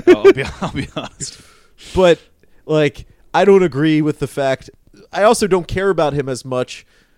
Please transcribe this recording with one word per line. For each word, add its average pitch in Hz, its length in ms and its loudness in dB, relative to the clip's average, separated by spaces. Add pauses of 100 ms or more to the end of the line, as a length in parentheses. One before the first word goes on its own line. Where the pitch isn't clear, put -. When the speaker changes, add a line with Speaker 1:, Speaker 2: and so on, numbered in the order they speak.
Speaker 1:
I'll 370 240 6
be, 131 200 -6
<laughs> - 80 -20
I'll - 120 -8
be 143 220 -10
honest. - 460 -16 (540)
Speaker 2:
But, 175 260 2 (460)
like, 151 400 -2 (260)
I 175 140 2
don't 196 160 6
agree 156 400 0
with 151 160 -4
the 143 80 -4
fact. 135 420 -4 (420)
I 180 120 -4
also 220 240 2
don't 180 200 -2
care 190 220 -4
about 160 240 0
him 139 160 -6
as 127 160 -8
much 127 400 -8 (340)